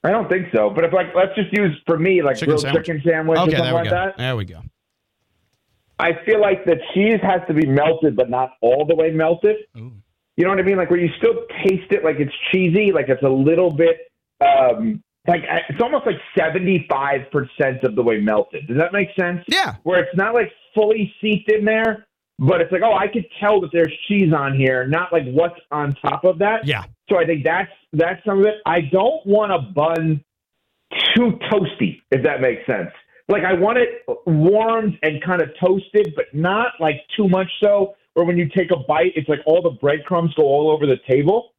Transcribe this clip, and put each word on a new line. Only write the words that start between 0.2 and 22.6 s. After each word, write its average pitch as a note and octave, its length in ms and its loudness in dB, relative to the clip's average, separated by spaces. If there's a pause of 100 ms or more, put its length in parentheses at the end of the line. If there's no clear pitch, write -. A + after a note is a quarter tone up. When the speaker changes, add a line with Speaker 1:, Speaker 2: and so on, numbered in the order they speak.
Speaker 1:
think F3+ 280 -2
so. G#2 160 2
But E3 140 0
if, D#3+ 60 0
like, F3+ 240 -2
let's F#3+ 200 0
just F#3+ 200 -4
use, F#3+ 300 0
for E3 140 0
me, F3 240 2
like, C3+ 140 0
Speaker 2:
Chicken D#3+ 100 -4
Speaker 1:
grilled - 140 2
Speaker 2:
sandwich. D3 260 -2
Speaker 1:
chicken D#3 180 -6
sandwich D#3+ 320 2
or F3 60 2
Speaker 2:
Okay, E3 140 2
Speaker 1:
something E3+ 60 0
Speaker 2:
there - 120 -2
we E3+ 60 2
Speaker 1:
like - 100 -4
Speaker 2:
go. F3+ 40 0
Speaker 1:
that. F#3 220 -4
Speaker 2:
There B2+ 180 -4
we G#2 100 -6
go. F2 160 -20 (1400)
Speaker 1:
I E3+ 120 -2 (140)
feel G#3+ 160 2
like G3 240 0
the E3 120 2 (180)
cheese G#3 260 2
has F#3 260 0
to E3+ 60 -2
be D3+ 140 2
melted, D3 480 2
but B2 140 0
not B2+ 320 -4
all C3 260 2
the E3 80 2
way D#3+ 160 2
melted. E3 440 0 (220)
Speaker 3:
Ooh. A#2 160 -18 (420)
Speaker 1:
You E3+ 100 0
know F#3 40 0
what G3 100 0
I F#3 40 0
mean? G3 140 2
Like, F3 120 -2
where F3 100 2
you E3+ 100 0 (100)
still - 260 0 (180)
taste F#3+ 280 0
it, F#3+ 120 0
like D#3 160 0
it's C3+ 140 -2 (180)
cheesy, F#3+ 400 2
like C#3+ 160 0
it's C3+ 160 0
a C3+ 60 4
little D#3+ 420 4
bit, E3 260 2 (440)
um, B2+ 600 2 (260)
like, F3 220 0
I, E3+ 200 -2
it's C#3 120 -4
almost, C4 240 -2
like, F3+ 120 -2 (200)
seventy-five D3 920 -2
percent C3 520 -2
of A2+ 120 0
the B2 80 0
way A2 160 2
melted. G2+ 480 -2
Does A#2+ 100 -2
that F3 160 0
make G3 140 -2 (120)
sense? F3 280 -2
Speaker 2:
Yeah. F#4 340 -2
Speaker 1:
Where F3+ 220 0
it's - 120 -6
not, G#3 200 0
like, A3+ 160 0 (240)
fully G#3+ 440 2
seeped G#3 320 -2
in G#3+ 140 2
there, A3 400 0 (320)
but E3+ 240 2